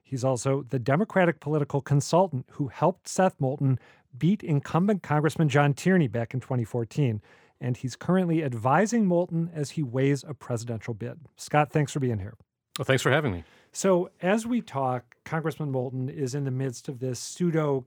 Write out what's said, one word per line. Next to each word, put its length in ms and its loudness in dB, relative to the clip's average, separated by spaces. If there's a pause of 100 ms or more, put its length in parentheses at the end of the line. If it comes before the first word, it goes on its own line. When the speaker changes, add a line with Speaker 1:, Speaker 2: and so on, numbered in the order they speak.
Speaker 1:
He's 220 -6
also 440 0
the 120 -2
Democratic 580 2
political 420 -2
consultant 720 2
who 160 -6
helped 400 -2
Seth 340 0
Moulton 380 0 (400)
beat 240 2
incumbent 600 0
Congressman 440 2
John 240 4
Tierney 360 2
back 260 -4
in 60 -4
twenty 240 -2
fourteen. 580 -2 (380)
And 160 -2
he's 180 -6
currently 480 0
advising 640 2
Moulton 480 0
as 160 -4
he 140 -4
weighs 400 0
a 100 -10
presidential 600 -8
bid. 260 -10 (160)
Scott, 340 2
thanks 220 0
for 80 -4
being 180 0
here. 160 -12 (420)
Speaker 2:
Well, 80 -6
thanks 200 2
for 80 4
having 200 2
me. 120 -6 (280)
Speaker 1:
So 380 2 (100)
as 260 0
we 140 -2
talk, 640 -4
Congressman 460 -6
Moulton 380 -4
is 260 -6
in 100 -4
the 60 -4
midst 380 -6
of 120 -10
this 180 -6
pseudo 680 -2